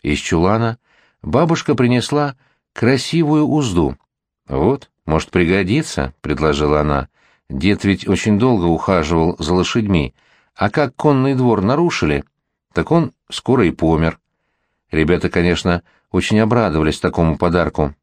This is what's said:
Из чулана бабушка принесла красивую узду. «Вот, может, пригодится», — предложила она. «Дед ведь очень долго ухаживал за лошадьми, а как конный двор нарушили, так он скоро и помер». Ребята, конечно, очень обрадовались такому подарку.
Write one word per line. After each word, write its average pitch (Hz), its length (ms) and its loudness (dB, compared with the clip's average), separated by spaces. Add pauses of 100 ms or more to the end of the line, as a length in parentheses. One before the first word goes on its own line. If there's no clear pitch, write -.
Из 73 160 -2
чулана 110 600 0 (420)
бабушка 156 540 0
принесла 127 600 0 (380)
красивую 151 720 0
узду. 90 520 0 (500)
«Вот, 85 420 -2 (140)
может, 78 260 -2
пригодится», — 92 920 0
предложила 76 580 0
она. 71 280 -2 (420)
«Дед 92 340 0
ведь 98 240 0
очень 101 300 0
долго 113 260 2
ухаживал 85 760 0
за 78 140 -4
лошадьми, 92 600 0 (400)
а 104 160 -2
как 143 260 -4
конный 139 380 2
двор 120 260 2
нарушили, 98 640 0 (480)
так 82 180 -4
он 165 220 0 (180)
скоро 120 360 0
и 80 40 2
помер». 80 480 0 (720)
Ребята, 80 380 0
конечно, 87 540 0 (280)
очень 107 300 0
обрадовались 95 600 0
такому 82 360 0
подарку. 82 680 0